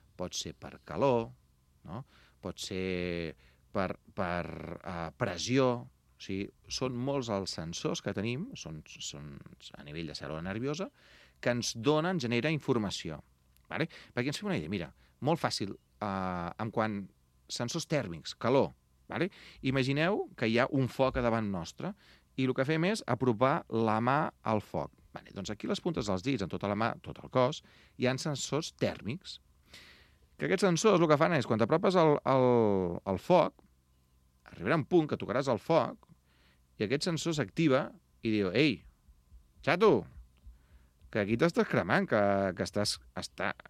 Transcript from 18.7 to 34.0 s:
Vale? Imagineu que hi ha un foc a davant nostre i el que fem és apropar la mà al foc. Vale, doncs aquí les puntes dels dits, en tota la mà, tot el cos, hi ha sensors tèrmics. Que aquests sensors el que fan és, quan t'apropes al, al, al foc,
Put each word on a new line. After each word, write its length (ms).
Vale? 220
Imagineu 760
que 100
hi 120
ha 120
un 160
foc 300
a 80
davant 260
nostre 420
i 80
el 80
que 120
fem 200
és 200
apropar 640
la 300
mà 320
al 180
foc. 300
Vale, 200
doncs 180
aquí 160
les 140
puntes 260
dels 160
dits, 180
en 80
tota 180
la 80
mà, 260
tot 200
el 80
cos, 320
hi 100
ha 100
sensors 640
tèrmics. 600
Que 100
aquests 180
sensors 360
el 60
que 120
fan 180
és, 80
quan 140
t'apropes 400
al, 240
al, 240
al 160
foc, 320